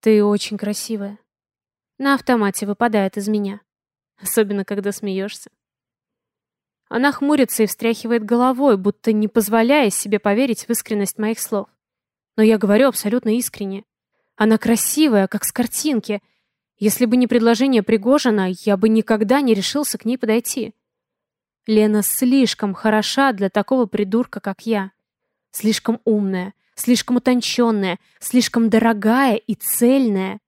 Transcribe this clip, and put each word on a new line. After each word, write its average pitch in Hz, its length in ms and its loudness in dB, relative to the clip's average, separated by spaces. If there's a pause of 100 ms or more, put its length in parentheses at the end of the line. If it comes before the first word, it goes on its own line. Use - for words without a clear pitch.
«Ты 214 240 4
очень 208 340 -2
красивая». 208 600 -8 (800)
На 277 160 2
автомате 220 520 -2
выпадает 202 500 -2
из 202 120 -6
меня. 208 320 -4 (560)
Особенно, 202 480 -2
когда 202 280 -6
смеёшься. 196 580 -8 (1400)
Она 277 240 0
хмурится 277 500 0
и 214 40 2
встряхивает 226 580 -4
головой, 247 520 2
будто 202 360 -2
не 214 160 0
позволяя 226 600 2
себе 202 280 -4
поверить 214 460 0
в - 60 -10
искренность 208 480 -4
моих 220 200 -4
слов. 202 300 -6 (680)
Но 220 60 2
я 220 160 6
говорю 214 300 4
абсолютно 233 480 -2
искренне. 202 480 -8 (520)
Она 220 220 4
красивая, 226 720 2
как - 160 -6
с - 80 -6
картинки. 240 720 -4 (560)
Если 214 280 0
бы 226 100 2
не 247 100 4
предложение 233 560 2
Пригожина, 214 680 2 (120)
я 202 120 2
бы 202 120 2
никогда 220 520 2
не 247 140 2
решился 247 420 -4
к - 80 -14
ней 240 140 -4
подойти. 226 560 -2 (920)
Лена 214 360 2
слишком 247 720 0
хороша 220 580 0
для 196 160 -2
такого 233 380 0
придурка, 208 540 -4
как - 260 -10
я. 202 240 -4 (600)
Слишком 220 540 -4
умная, 196 480 -2 (220)
слишком 247 420 0
утончённая, 226 800 0 (200)
слишком 233 500 0
дорогая 226 680 2
и - 180 -6
цельная. 214 920 0